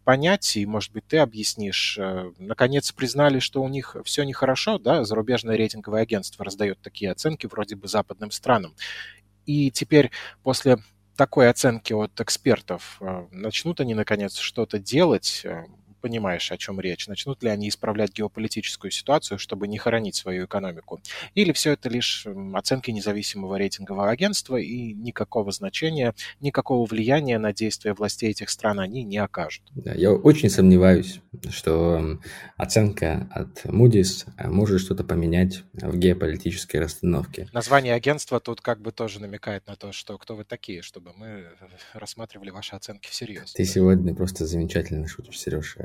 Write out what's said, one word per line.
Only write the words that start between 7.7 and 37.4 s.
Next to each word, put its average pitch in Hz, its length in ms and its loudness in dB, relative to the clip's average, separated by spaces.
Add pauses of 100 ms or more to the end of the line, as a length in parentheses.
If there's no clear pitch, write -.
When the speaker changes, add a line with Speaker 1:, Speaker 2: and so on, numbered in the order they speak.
Speaker 1:
бы 95 100 -16
западным 104 440 -4
странам. 104 440 0 (720)
И 147 260 2
теперь 147 400 6 (320)
после 127 360 4 (360)
такой 135 360 6
оценки 117 420 0
от 107 300 -2
экспертов, - 800 -2
э, 95 300 -8
начнут 185 480 -6
они, 123 120 -2
наконец, 104 460 -2
что-то - 400 -4
делать, 127 640 2
э, 90 200 -8 (360)
понимаешь, 104 520 -4
о 90 60 -8
чем 98 220 -8
речь? 92 280 -6
Начнут 127 340 -8
ли 117 60 0
они 104 220 -2
исправлять 107 420 -2
геополитическую - 800 -6
ситуацию, - 480 -2
чтобы 101 280 -8
не 107 120 -6
хоронить 113 360 -2
свою 92 300 -6
экономику? - 560 -8 (340)
Или 190 180 4
все 151 200 2
это 131 160 -2
лишь, 117 380 -4
м, 98 300 -10
оценки 127 340 -2
независимого 101 640 -4
рейтингового 98 540 -2
агентства, 143 460 -2
и 117 360 -4
никакого 107 580 -4
значения, 123 640 -2 (280)
никакого 135 440 0
влияния 117 540 2
на 107 160 0
действия 107 400 -2
властей 104 380 -2
этих - 180 -8
стран 104 300 -2
они 107 220 -4
не 107 140 -6
окажут? 92 460 -4 (120)
Speaker 2:
Да, - 200 -8
я 98 180 6
очень 117 380 6
сомневаюсь, 92 720 8 (260)
что, 82 480 0
м, 78 240 -4 (380)
оценка 95 720 0
от - 340 -10
Moody's, 104 640 6 (100)
э, - 120 -8
может 95 340 2
что-то 92 220 -4
поменять 85 580 2 (100)
в 78 240 -6
геополитической 85 840 0
расстановке. 82 760 -2